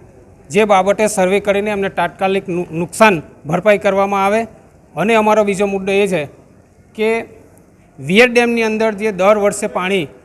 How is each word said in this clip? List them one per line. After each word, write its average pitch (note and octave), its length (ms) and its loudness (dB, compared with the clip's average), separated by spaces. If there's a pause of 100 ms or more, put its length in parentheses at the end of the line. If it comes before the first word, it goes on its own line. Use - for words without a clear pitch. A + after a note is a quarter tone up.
(500)
જે G3 140 2
બાબતે G3+ 440 2
સર્વે G3 320 0
કરીને G3+ 320 -2
એમને G3 180 -4
તાત્કાલિક F#3+ 600 -4
નુ-, F3 220 -4
નુકસાન E3+ 500 0 (240)
ભરપાઈ F3 320 2
કરવામાં G3 480 0
આવે. A3 220 0 (480)
અને G#3 200 0
અમારો G#3+ 280 4
બીજો G3+ 220 -2
મુદ્દો G3 260 -4
એ G3 160 2
છે E3 180 -2 (720)
કે A3+ 300 -2 (760)
વિયર G3 300 4
ડેમની A#3 340 0
અંદર A3 280 0
જે G#3+ 200 -4
દર G3 260 4
વર્ષે G3+ 300 -2
પાણી F#3 400 -4 (160)